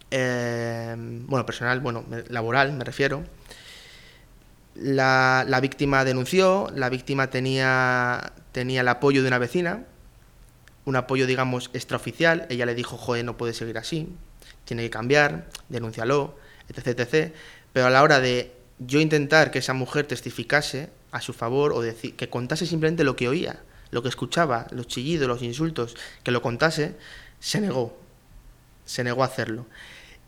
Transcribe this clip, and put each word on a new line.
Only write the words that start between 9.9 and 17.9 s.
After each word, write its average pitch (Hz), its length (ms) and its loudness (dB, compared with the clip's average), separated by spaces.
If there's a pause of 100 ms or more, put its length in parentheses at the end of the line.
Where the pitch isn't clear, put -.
un 135 100 0
apoyo, 131 320 2
digamos, 127 460 0
extraoficial. 165 760 0
Ella 123 160 -2
le 120 100 0
dijo, 123 220 -6
"Joder, 120 280 -2
no 117 100 -6
puede 117 180 -4
seguir 113 240 -8
así, 160 320 -6 (540)
tiene 117 200 -6
que 117 60 -4
cambiar, 147 580 2 (220)
denúncialo", 120 680 -2 (300)
etcétera, 120 360 -4
etcétera. 151 300 0 (400)
Pero 127 120 4
a 127 40 6
la 131 120 8